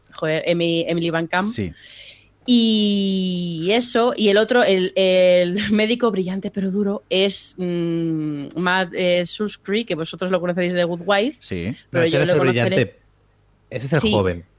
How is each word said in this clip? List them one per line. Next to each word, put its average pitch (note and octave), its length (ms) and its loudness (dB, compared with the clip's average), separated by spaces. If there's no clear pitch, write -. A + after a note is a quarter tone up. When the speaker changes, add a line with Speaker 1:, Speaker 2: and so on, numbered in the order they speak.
Speaker 1:
joder, D#3+ 320 -2
Emily, E3+ 420 0
Emily E3+ 220 -2
Van E3 180 -2
Camp. F#3+ 240 -2
Speaker 2:
Sí. F#2+ 200 -6
Speaker 1:
Y F#3+ 1120 0
eso, A#3+ 440 0
y G#3+ 140 2
el G3 80 4
otro, A#3 260 4
el, F#3 320 2
el F#3 580 4
<laughs> G#3 160 -2
médico A3+ 400 2
brillante F#3+ 400 -4
pero G3 200 -4
duro G3+ 380 -2
es, F#3+ 500 0
mm, E3 880 -2
Matt, F3+ 380 0
eh, F3+ 320 0
Suscree, G#3 600 -6
que F3+ 80 -2
vosotros E3 360 -6
lo F#3 100 2
conocéis F3+ 320 0
de F3 120 2
Good E3+ 200 -4
Wife, G#3 360 0
Speaker 2:
Sí. G3 360 -6
Speaker 1:
pero F3 120 0
Speaker 3:
No, E3 40 2
ese E3 60 0
Speaker 1:
yo D3 60 2
Speaker 3:
no D3 60 4
es D3+ 40 -2
Speaker 1:
le F3+ 40 2
Speaker 3:
el D#3+ 60 4
Speaker 1:
conoceré B2 300 2
Speaker 3:
brillante. C#3 300 0
Ese B2+ 160 -8
es C3+ 60 -2
el D#3 80 4
Speaker 1:
Sí. G#3+ 120 0
Speaker 3:
joven. F2+ 320 0